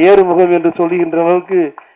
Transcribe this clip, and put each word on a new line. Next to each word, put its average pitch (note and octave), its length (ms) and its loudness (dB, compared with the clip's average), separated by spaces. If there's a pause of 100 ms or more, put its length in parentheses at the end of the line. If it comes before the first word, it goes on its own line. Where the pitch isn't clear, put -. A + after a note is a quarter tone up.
ஏறுமுகம் F#3 480 2
என்று E3+ 160 -2
சொல்லுகின்ற E3+ 520 -4
அளவுக்கு F3+ 360 -2 (360)